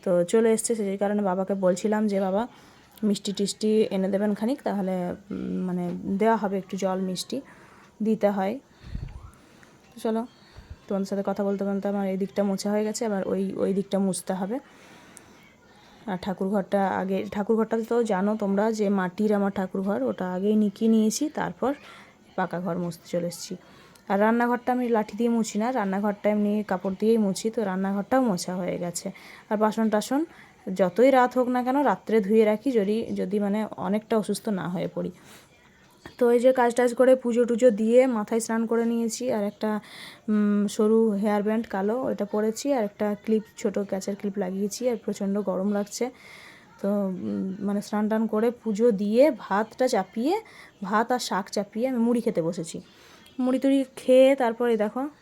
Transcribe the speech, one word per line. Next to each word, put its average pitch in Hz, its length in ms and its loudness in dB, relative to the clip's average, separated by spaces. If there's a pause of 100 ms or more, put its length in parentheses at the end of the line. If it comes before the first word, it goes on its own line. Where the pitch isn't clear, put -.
তো 175 200 4
চলে 226 280 4
এসছে, 220 220 0
সেই 202 240 -4
কারণে 208 240 0
বাবাকে 190 320 0
বলছিলাম 196 520 0
যে, 202 140 0
"বাবা 196 280 0 (560)
মিষ্টি 202 280 0
টিষ্টি 214 500 0
এনে 190 260 0
দেবেন 202 260 0
খানিক, 233 280 -4
তাহলে, 196 300 -2 (380)
উম, 190 60 -8 (300)
মানে 180 240 -4 (140)
দেওয়া 214 320 2
হবে 202 220 -2
একটু 185 180 -8
জল 190 240 -2
মিষ্টি 185 400 -6 (640)
দিতে 214 280 2
হয়।" 202 280 -2 (1400)
তো 226 60 -18
চলো, 226 260 -4 (600)
তোমাদের 196 180 -2
সাথে 196 200 -4
কথা 202 180 -2
বলতে 196 200 -2
বলতে 196 240 -2
আমার 202 200 -2
এই 190 80 -2
দিকটা 196 260 -2
মোছা 202 280 -2
হয়ে 214 140 0
গেছে, 214 220 -4
আবার 202 200 -2
ওই, 190 300 -2
ওই 196 180 0
দিকটা 196 240 -2
মুছতে 190 340 -2
হবে। 190 260 -4 (1500)
আর 185 120 -4
ঠাকুরঘরটা 196 680 -2
আগে, 190 300 -2 (140)
ঠাকুরঘরটা 220 440 0 (120)
তো 240 140 2
জানো 208 340 0
তোমরা 208 360 0
যে 214 160 -2
মাটির 196 500 0
আমার 202 200 0
ঠাকুরঘর, 196 440 -2
ওটা 202 300 -4
আগেই 202 240 0
নিকিয়ে 214 340 2
নিয়েছি, 220 380 2
তারপর 202 440 -4 (640)
পাকা 180 240 -4
ঘর 175 180 -4
মুছতে 170 300 -8
চলে 175 180 -4
এসেছি। 175 280 -10 (540)
আর 202 120 0
রান্নাঘরটা 240 520 2
আমি 247 160 -2
লাঠি 220 280 0
দিয়ে 233 140 0
মুছি 220 280 0
না, 226 140 -2
রান্নাঘরটা 202 580 0
এমনি 208 400 0
কাপড় 190 300 -2
দিয়েই 226 180 4
মুছি, 208 320 0
তো 220 140 -2
রান্নাঘরটাও 196 580 0
মোছা 185 320 -2
হয়ে 180 240 -4
গেছে। 175 320 -6 (400)
আর 214 60 -2
বাসন 214 340 2
টাসন 240 340 0 (500)
যতই 190 360 4
রাত 247 280 4
হোক 247 100 2
না 247 140 0
কেন 262 200 0
রাত্রে 220 380 2
ধুয়ে 220 240 4
রাখি, 214 260 0
যদি, 214 260 2 (180)
যদি 196 240 -2
মানে 202 280 0 (100)
অনেকটা 208 400 -2
অসুস্থ 208 320 -2
না 180 200 -4
হয়ে 175 260 -4
পড়ি। 180 160 -4 (1080)
তো 240 120 4
এই 240 100 6
যে 254 120 8
কাজ 240 220 4
টাজ 247 200 2
করে 254 220 8
পুজো 240 280 2
টুজো 240 260 6
দিয়ে 226 360 6
মাথায় 226 340 0
স্নান 226 260 -2
করে 233 180 0
নিয়েছি, 233 480 -2
আর 214 120 0
একটা, 208 360 -4 (480)
উম, 208 380 2
সরু 220 440 4
হেয়ার 208 320 0
ব্যান্ড 220 240 -2
কালো 202 360 -2
ওটা 208 220 -2
পরেছি, 220 480 -2
আর 240 120 0
একটা 208 400 -4
ক্লিপ, 220 180 2 (140)
ছোট 202 220 -4
ক্যাচের 196 380 -6
ক্লিপ 202 220 -6
লাগিয়েছি, 196 520 -2
আর 233 60 -2
প্রচণ্ড 202 440 -4
গরম 190 320 -2
লাগছে। 208 380 -4 (720)
তো, 196 60 -2
উম, 196 720 -2
মানে 202 220 -2
স্নান 214 260 -2
টান 220 180 0
করে 214 240 0
পুজো 226 400 0
দিয়ে 214 480 4
ভাতটা 220 500 -2
চাপিয়ে, 247 520 -2 (420)
ভাত 214 300 0
আর 247 60 0
শাক 202 320 -4
চাপিয়ে 220 380 -4
আমি 254 100 -2
মুড়ি 233 220 2
খেতে 220 220 -2
বসেছি। 170 380 -6 (600)
মুড়ি 254 180 2
টুড়ি 269 260 2 (120)
খেয়ে 262 400 8
তারপরে 233 400 0
দেখো 214 260 -2 (200)